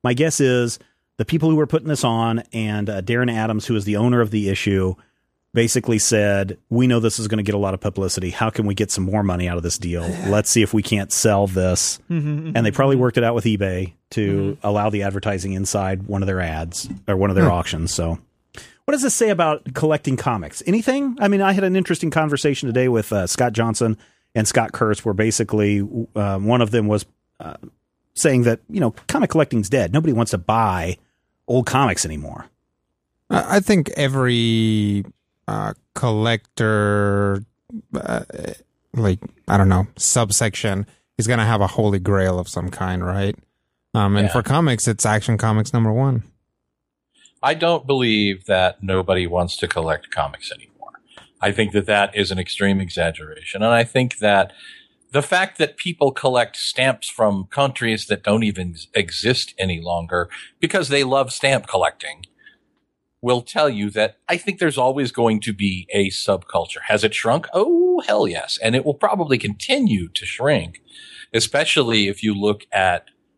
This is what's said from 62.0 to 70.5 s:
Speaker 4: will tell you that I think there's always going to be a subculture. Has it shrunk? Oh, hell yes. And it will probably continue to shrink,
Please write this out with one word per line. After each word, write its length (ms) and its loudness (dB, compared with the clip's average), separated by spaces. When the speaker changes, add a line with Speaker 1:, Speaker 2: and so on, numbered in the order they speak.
Speaker 4:
will 200 0
tell 280 0
you 220 -2
that 280 -2
I 80 0
think 220 -6
there's 200 0
always 320 0
going 300 2
to 120 -6
be 400 -2
a 180 0
subculture. 760 -4
Has 160 0
it 120 0
shrunk? 380 -2
Oh, 540 2
hell 220 2
yes. 340 -6
And 140 0
it 80 0
will 100 -2
probably 440 0
continue 720 0
to 180 -8
shrink, 560 -2